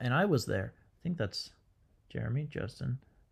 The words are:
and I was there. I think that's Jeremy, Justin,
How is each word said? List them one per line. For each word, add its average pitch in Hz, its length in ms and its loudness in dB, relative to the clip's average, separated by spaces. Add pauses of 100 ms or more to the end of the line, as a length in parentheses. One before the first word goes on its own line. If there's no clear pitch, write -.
and 123 100 2
I 175 140 6
was 151 180 4
there. 101 320 -2
I - 260 -20
think 170 140 -2
that's - 320 -2 (640)
Jeremy, 120 340 -2
Justin, - 540 -4 (340)